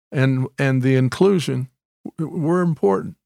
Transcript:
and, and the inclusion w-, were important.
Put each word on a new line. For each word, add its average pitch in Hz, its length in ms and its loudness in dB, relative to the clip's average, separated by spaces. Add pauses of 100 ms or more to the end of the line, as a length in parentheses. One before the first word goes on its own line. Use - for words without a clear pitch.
(120)
and, 131 340 0 (120)
and 131 240 0
the 131 120 2
inclusion 131 760 0 (500)
w-, 165 200 -6
were 170 240 0
important. 175 640 0